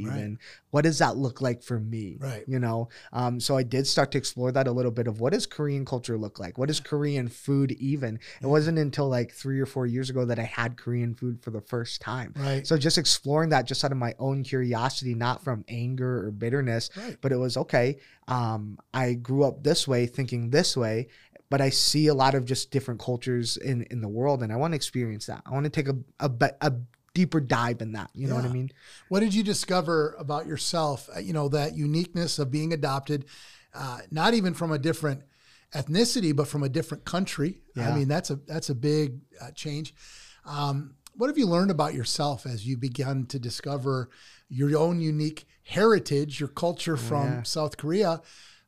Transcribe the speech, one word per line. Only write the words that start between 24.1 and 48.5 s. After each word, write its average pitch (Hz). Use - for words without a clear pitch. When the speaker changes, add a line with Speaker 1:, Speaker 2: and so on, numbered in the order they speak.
Speaker 2:
and 110
I 117
wanna 160
experience 120
that. -
I -
wanna 139
take 143
a, 135
a 143
be-, 127
a 147
deeper 170
dive 120
in 110
that. 104
You 135
know 131
what 123
I 127
Speaker 1:
Yeah. 123
Speaker 2:
mean? 127
Speaker 1:
What 190
did 214
you 214
discover 165
about 143
yourself, 156
uh, -
you 185
know, 147
that 151
uniqueness 160
of 135
being 156
adopted, 143
uh, 131
not 165
even 185
from 165
a 151
different 143
ethnicity, 165
but 143
from 147
a 135
different 147
country? 180
Speaker 2:
Yeah. 131
Speaker 1:
I 151
mean, 135
that's 156
a, 139
that's 156
a 139
big, 147
uh, 120
change. 151
Um, 143
what 240
have 302
you 247
learned 180
about 151
yourself 143
as 117
you 131
begun 131
to 139
discover 127
your 143
own 170
unique 156
heritage, 156
your 139
culture 170
Speaker 2:
Oh, -
Speaker 1:
from 139
Speaker 2:
yeah. 123
Speaker 1:
South 151
Korea, 165